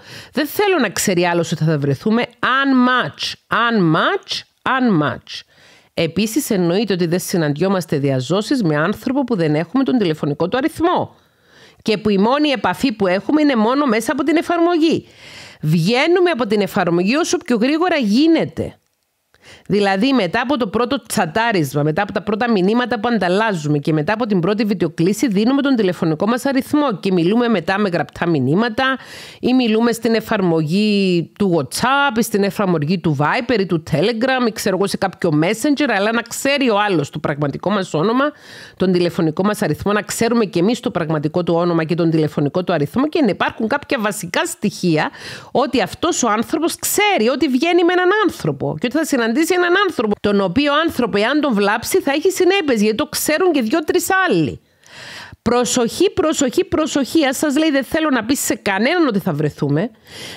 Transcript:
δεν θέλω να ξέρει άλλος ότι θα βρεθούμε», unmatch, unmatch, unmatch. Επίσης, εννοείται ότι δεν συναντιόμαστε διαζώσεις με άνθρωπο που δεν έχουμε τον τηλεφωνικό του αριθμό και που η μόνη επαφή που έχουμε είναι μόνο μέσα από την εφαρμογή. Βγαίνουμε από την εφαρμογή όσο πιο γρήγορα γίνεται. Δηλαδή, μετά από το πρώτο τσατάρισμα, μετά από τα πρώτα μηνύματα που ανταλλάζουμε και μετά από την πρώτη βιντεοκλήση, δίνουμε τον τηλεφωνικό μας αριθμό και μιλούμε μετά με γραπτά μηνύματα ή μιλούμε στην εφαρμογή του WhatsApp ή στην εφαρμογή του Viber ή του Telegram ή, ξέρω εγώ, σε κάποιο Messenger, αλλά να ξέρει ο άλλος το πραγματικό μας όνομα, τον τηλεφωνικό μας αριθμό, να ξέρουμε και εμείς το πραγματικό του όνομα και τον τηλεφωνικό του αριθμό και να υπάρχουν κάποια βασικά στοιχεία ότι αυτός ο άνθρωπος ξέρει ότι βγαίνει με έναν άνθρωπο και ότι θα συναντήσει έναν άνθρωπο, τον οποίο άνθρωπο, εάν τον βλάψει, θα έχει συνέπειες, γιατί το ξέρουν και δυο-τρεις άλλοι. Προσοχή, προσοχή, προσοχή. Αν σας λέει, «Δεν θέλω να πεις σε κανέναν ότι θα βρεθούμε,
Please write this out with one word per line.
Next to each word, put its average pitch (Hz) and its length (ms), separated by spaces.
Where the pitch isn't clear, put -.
δεν 302 140
θέλω 381 340
να 214 80
ξέρει 175 360
άλλος 170 260
ότι 160 120
θα 156 140
βρεθούμε», 143 460
unmatch, 254 960
unmatch, 214 920
unmatch. 165 600
Επίσης, 185 560
εννοείται 190 440
ότι 180 120
δεν 170 140
συναντιόμαστε 170 800
διαζώσεις 143 640
με 156 120
άνθρωπο 214 480
που 240 120
δεν 160 200
έχουμε 170 280
τον 269 140
τηλεφωνικό 165 500
του 240 100
αριθμό 311 580
και 214 160
που 214 120
η 202 80
μόνη 269 320
επαφή 220 420
που 202 160
έχουμε 202 340
είναι 285 140
μόνο 240 300
μέσα 220 260
από 294 120
την 294 120
εφαρμογή. 339 680
Βγαίνουμε 240 680
από 247 180
την 208 140
εφαρμογή 185 540
όσο 339 220
πιο 247 200
γρήγορα 311 380
γίνεται. 233 800
Δηλαδή, 196 460
μετά 220 280
από 262 160
το 233 100
πρώτο 233 400
τσατάρισμα, 170 760
μετά 156 180
από 208 100
τα 202 100
πρώτα 214 300
μηνύματα 226 480
που 233 140
ανταλλάζουμε 185 640
και 147 160
μετά 156 200
από 220 120
την 202 140
πρώτη 202 240
βιντεοκλήση, 185 640
δίνουμε 220 340
τον 269 140
τηλεφωνικό 180 520
μας 240 180
αριθμό 277 540
και 196 120
μιλούμε 190 360
μετά 190 300
με 202 120
γραπτά 165 380
μηνύματα 214 720
ή - 140
μιλούμε 233 380
στην 226 240
εφαρμογή 190 1200
του 185 180
WhatsApp 254 600
ή 240 40
στην 202 220
εφαρμογή 180 560
του 156 200
Viber 220 400
ή 190 60
του 170 260
Telegram 240 560
ή, 220 40
ξέρω 208 240
εγώ, 196 120
σε - 100
κάποιο 185 320
Messenger, 247 520
αλλά 202 160
να 233 100
ξέρει 269 480
ο 202 100
άλλος 190 300
το - 100
πραγματικό 147 500
μας 196 240
όνομα, 233 320
τον 185 140
τηλεφωνικό 175 520
μας 208 180
αριθμό, 185 320
να 208 80
ξέρουμε 233 440
και 175 140
εμείς 220 200
το - 120
πραγματικό 156 520
του 175 100
όνομα 170 300
και 160 120
τον 165 140
τηλεφωνικό 156 540
του 180 100
αριθμό 170 360
και 339 120
να 240 80
υπάρχουν 226 380
κάποια 277 320
βασικά 208 460
στοιχεία 185 640
ότι 247 300
αυτός 294 420
ο 240 60
άνθρωπος 294 460
ξέρει 381 520
ότι 277 200
βγαίνει 330 360
με 349 100
έναν 359 160
άνθρωπο 143 560
και - 60
ότι 254 120
θα 320 80
συναντήσει 233 240
έναν 359 200
άνθρωπο, 220 320
τον 202 220
οποίο 277 320
άνθρωπο, 254 440
εάν 254 240
τον 277 120
βλάψει, 208 480
θα 277 100
έχει 302 200
συνέπειες, 349 500
γιατί 214 140
το 285 100
ξέρουν 330 460
και 285 100
δυο-τρεις 330 460
άλλοι. 160 320
Προσοχή, 247 680
προσοχή, 320 560
προσοχή. 311 600
Αν 262 80
σας 277 240
λέει, 311 140
«Δεν 269 120
θέλω 311 260
να 240 160
πεις 262 140
σε - 160
κανέναν 247 520
ότι 202 120
θα 175 140
βρεθούμε, 147 560